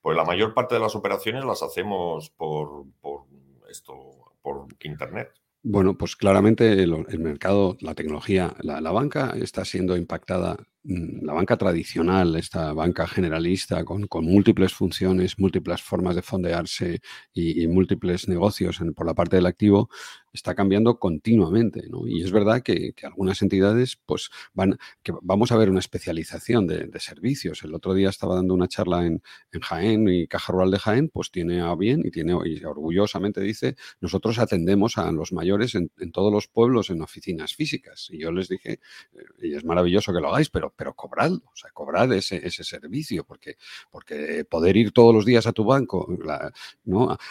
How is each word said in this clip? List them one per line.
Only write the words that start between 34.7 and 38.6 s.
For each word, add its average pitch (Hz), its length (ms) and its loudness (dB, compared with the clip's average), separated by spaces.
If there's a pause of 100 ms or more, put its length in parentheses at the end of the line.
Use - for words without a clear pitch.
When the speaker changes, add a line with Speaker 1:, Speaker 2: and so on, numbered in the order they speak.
Speaker 2:
a 85 120 -2
los 82 220 -4
mayores 98 400 0
en, 87 240 -2
en 87 140 -12
todos 98 200 2
los 104 160 0
pueblos 117 440 2
en 82 100 -4
oficinas 80 540 -8
físicas". - 560 -8
Y 82 80 -14
yo 82 120 -6
les 90 160 -2
dije, 90 260 -8